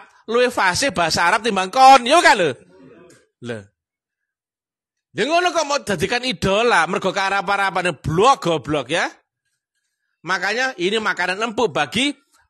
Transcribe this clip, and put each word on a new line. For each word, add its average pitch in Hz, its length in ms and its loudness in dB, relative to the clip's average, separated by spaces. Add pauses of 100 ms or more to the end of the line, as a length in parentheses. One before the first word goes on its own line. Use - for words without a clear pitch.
(320)
luwih 247 200 2
fasih 190 440 -2
bahasa 170 320 0
Arab 208 160 0
timbang 190 280 -4
kon. 262 340 8
Ya 294 140 4
gak 320 180 6
lho? 170 120 0 (960)
Lho. 117 160 -10 (1500)
Dia 175 160 -4
ngono 339 240 0
kok 311 160 -2
mau 285 160 -4
jadikan 202 400 -4
idola, 202 640 0
mergo 190 240 -4
kearap-arapan, 190 880 -2
blok 196 480 0
goblok 147 480 -4
ya. 220 160 -2 (1120)
Makanya 208 560 -4
ini 202 240 -2
makanan 185 400 -4
empuk 226 320 -4
bagi 202 400 -2 (360)